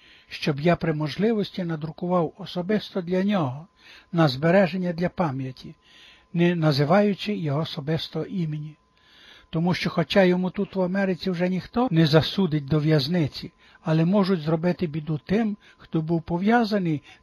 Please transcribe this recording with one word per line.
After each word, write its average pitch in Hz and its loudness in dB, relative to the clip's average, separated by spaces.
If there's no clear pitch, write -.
щоб 143 -4
я 170 4
при 165 -2
можливості 185 -2
надрукував 165 -4
особисто 185 -4
для 180 0
нього, 160 -2
на 165 4
збереження 175 2
для 170 -2
пам'яті, 135 -6
не 175 4
називаючи 170 2
його 151 -2
особистого 156 -4
імені. 151 -6
Тому 170 0
що, - -2
хоча 185 2
йому 180 2
тут 196 -4
в 190 0
Америці 190 -2
вже 180 -2
ніхто 208 -2
не 160 4
засудить 151 2
до 151 0
в'язниці, 151 0
але 160 2
можуть 190 2
зробити 165 0
біду 151 -4
тим, 214 0
хто - -4
був 160 0
пов'язаний 196 0